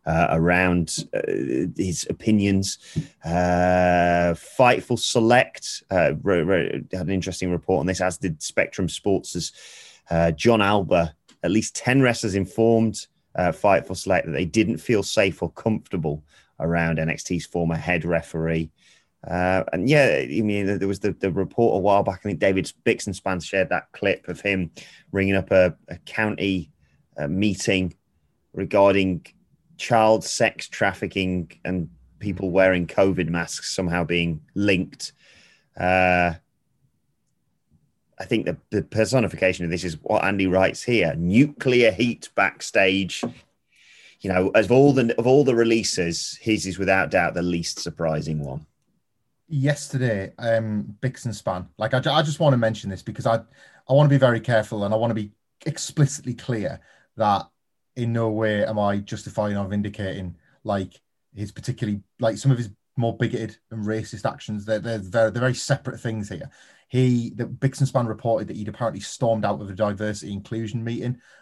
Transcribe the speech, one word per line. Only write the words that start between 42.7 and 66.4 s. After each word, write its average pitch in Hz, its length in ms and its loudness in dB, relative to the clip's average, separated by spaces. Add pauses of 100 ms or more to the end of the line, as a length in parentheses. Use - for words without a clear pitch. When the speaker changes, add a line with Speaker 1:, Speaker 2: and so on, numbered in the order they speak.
Speaker 1:
You 98 100 -4
know, 92 240 2
of 107 160 2
all 135 220 6
the, 120 260 0
of 117 80 -2
all 139 180 6
the 123 100 2
releases, 110 880 0
his 104 240 0
is 92 120 -6
without 95 320 2
doubt 87 220 2
the 87 80 -4
least 87 380 -4
surprising 78 640 -4
one. 71 260 -10 (840)
Speaker 2:
Yesterday, 131 880 -2
um, 110 640 -2
Bixenspan, 107 640 -6 (120)
like, 110 160 -2
I 127 60 2
ju-, 143 100 -2
I 151 100 2
just 151 180 -2
wanna 143 200 4
mention 110 320 -2
this 92 120 -10
because - 240 -8
I, 117 100 4 (520)
I 135 60 2
wanna 143 160 6
be 143 80 6
very 120 220 4
careful 110 440 0
and 104 80 0
I 110 60 2
wanna 117 160 0
be 104 180 -6 (320)
explicitly - 720 -2
clear 107 440 -6 (380)
that 104 320 0 (480)
in 117 160 -2
no 113 160 0
way 107 360 0
am 107 140 -2
I 101 200 0
justifying 104 580 -6
or 101 100 -4
vindicating, 98 720 -6 (260)
like, 101 380 -4 (340)
his 101 160 -8
particularly, 104 520 -6 (180)
like, 113 160 0
some 135 160 4
of 120 60 2
his 113 100 -8 (280)
more 117 200 -2
bigoted 113 400 -4 (140)
and 110 160 -8
racist 107 440 -6
actions. 104 360 -10
They're, 107 120 -2
they're 113 200 -6
very, 107 320 0
they're 117 100 -4
very 127 140 0
separate - 440 -4
things 110 300 -6
here. 87 220 -12 (380)